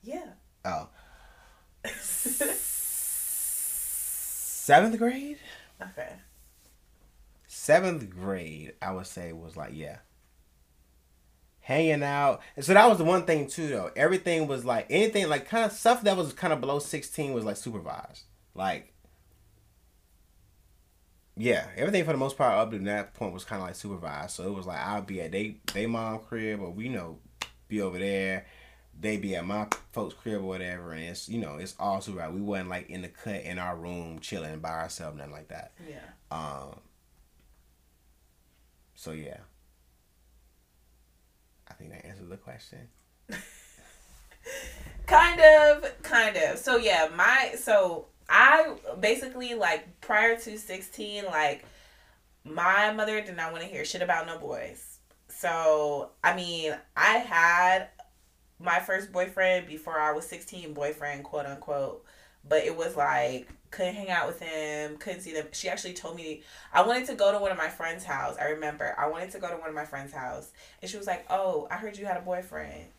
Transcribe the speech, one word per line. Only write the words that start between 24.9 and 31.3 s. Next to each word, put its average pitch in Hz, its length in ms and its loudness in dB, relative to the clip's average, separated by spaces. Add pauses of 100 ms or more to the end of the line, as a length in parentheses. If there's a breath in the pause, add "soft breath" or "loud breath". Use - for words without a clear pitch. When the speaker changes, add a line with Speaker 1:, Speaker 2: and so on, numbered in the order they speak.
Speaker 2:
be 92 160 -8
at 82 100 -8
they, 104 260 -4 (160)
they 104 120 -4
mom 113 340 -4
crib, 110 420 -6
or 87 100 -10
we, 104 140 -10
you 127 40 -6
know, 87 300 -8 (480)
be 107 140 -4
over 92 180 -4
there. 95 460 -2 (540 soft breath)
They 104 180 -4
be 95 180 -4
at 85 100 -6
my 104 220 -4 (240)
folks' 104 240 -6
crib 107 240 -6
or 95 80 -6
whatever, 90 460 -8
and 80 100 -8
it's, 87 260 -12
you 113 80 -6